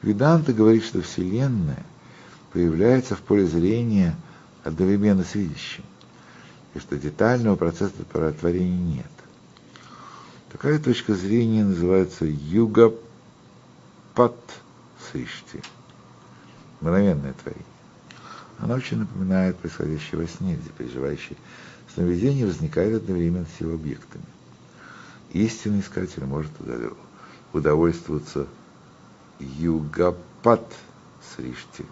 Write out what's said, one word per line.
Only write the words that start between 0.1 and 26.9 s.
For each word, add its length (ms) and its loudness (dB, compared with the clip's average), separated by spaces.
говорит, 320 6
что 160 -4
Вселенная 840 -2
появляется 640 2
в 60 -10
поле 260 4
зрения 680 2
одновременно 580 2
с 140 -6
видящим, 480 -8
и 60 -8
что 160 -8
детального 580 2
процесса 580 -2
творения 840 0
нет. 140 -10
Такая 300 0
точка 340 0
зрения 500 2
называется 600 2
югапат 760 4
сришти, 500 -12
мгновенное 540 0
творение. 300 -12
Она 160 -2
очень 240 -4
напоминает 580 0
происходящее 640 -6
во 60 -4
сне, 300 -6
где 140 -10
переживающий 680 -8
сновидение 520 0
возникает 500 0
одновременно 500 -2
с 40 -12
его 140 -4
объектами. 500 -10
Истинный 480 -2
искатель 460 -6
может 260 -6
удов-, 360 -8